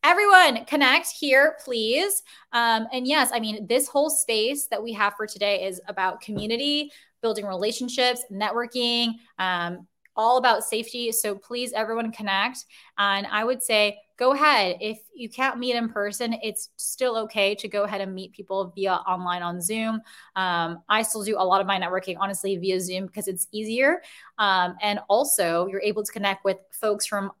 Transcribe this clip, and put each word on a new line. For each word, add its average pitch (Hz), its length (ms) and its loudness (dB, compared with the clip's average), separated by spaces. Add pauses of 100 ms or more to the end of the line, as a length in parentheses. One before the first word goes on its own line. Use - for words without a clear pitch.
Everyone, 359 600 8
connect 285 440 2
here, 277 560 4
please. 254 600 0 (280)
Um, 226 400 2
and 254 140 -4
yes, 277 260 2
I 240 60 -2
mean, 214 300 -4
this 262 180 2
whole 285 240 2
space 247 560 -2
that 214 160 -4
we 233 120 -8
have 202 220 0
for 214 100 -6
today 202 400 -2
is 180 200 -6
about 190 340 -2
community, 247 720 -4 (320)
building 208 240 -2
relationships, 240 880 -2
networking, 240 840 -2 (240)
um, 180 480 -4 (300)
all 226 200 4
about 240 280 4
safety. 233 480 -4
So 208 240 -2
please, 240 360 -8
everyone, 226 380 -4
connect. 208 540 -2 (340)
And 202 320 0
I 214 140 0
would 240 180 -2
say, 208 360 2 (200)
go 247 140 4
ahead. 269 500 4
If 214 160 -6 (160)
you 240 160 -12
can't 262 280 -2
meet 247 180 -2
in 233 120 -2
person, 220 540 -4
it's - 340 -6
still - 420 -2
okay 214 360 0
to 208 140 -10
go 202 160 -2
ahead 202 180 -4
and 190 120 -8
meet 185 180 -12
people 190 440 -6
via 196 160 0
online 180 500 -2
on 175 200 -6
Zoom. 220 400 -4 (340)
Um, 170 540 -2
I 214 100 4
still 220 220 -4
do 208 160 -2
a 185 60 2
lot 190 180 4
of 190 40 -2
my 196 140 0
networking, 185 400 -4
honestly, 196 380 -2
via 185 220 0
Zoom 185 260 -6
because 196 220 -8
it's 185 220 -6
easier. 240 520 0 (340)
Um, 185 460 2
and 208 160 0 (100)
also, 190 600 2
you're 196 120 -4
able 208 240 -2
to - 80 -10
connect 196 320 -2
with 190 140 0 (120)
folks 214 360 -2
from 196 240 -4 (100)